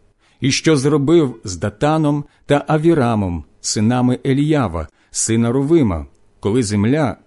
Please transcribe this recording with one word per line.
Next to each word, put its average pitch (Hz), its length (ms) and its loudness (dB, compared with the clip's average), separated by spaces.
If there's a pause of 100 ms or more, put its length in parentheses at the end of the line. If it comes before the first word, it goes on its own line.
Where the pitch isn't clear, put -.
(400)
і 135 100 0
що 156 260 2
зробив 143 680 2
з 90 120 -10
Датаном 147 680 -2 (220)
та 143 220 0
Авірамом, 120 760 0 (160)
синами 123 640 0
Еліява, 135 600 0 (220)
сина 117 420 0
Рувима, 135 540 0 (340)
коли 117 220 0
земля 107 540 0 (100)